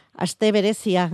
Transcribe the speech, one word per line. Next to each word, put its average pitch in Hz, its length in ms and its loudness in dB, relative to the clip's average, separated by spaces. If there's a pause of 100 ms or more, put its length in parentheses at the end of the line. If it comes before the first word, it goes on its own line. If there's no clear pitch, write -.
(220)
Aste 214 320 0
berezia, 196 600 0